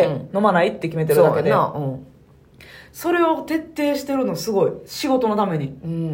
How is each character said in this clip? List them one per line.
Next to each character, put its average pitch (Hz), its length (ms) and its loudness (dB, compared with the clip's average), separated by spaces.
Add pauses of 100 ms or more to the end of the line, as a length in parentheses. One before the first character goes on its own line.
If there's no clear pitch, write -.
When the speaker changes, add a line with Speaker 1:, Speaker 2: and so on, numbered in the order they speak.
Speaker 1:
う 160 40 -2
ん。 139 260 -6
Speaker 2:
飲 202 40 0
ま 208 120 4
な 175 120 4
い 202 40 2
っ 220 100 -6
て 170 100 -4
決 160 80 -6
め 160 80 -2
て 151 80 0
る 147 100 6
だ 156 100 6
け - 100 0
で。 - 0 -
Speaker 1:
そ - 40 0
う - 40 2
や 214 60 4
な。 156 180 0
う 147 60 -6
ん。 135 260 -6 (840)
Speaker 2:
そ 339 200 -2
れ 349 100 4
を 320 200 2
徹 311 140 -4 (200)
底 285 200 0
し 277 100 -6
て 277 80 -2
る 262 100 0
の 185 120 -2
す - 160 -4
ご 185 160 2
い。 - 40 -2 (140)
仕 - 220 -6
事 254 200 2
の 208 80 0
た 208 80 2
め 170 140 -2
に。 139 260 -6
Speaker 1:
う 165 40 -6 (260)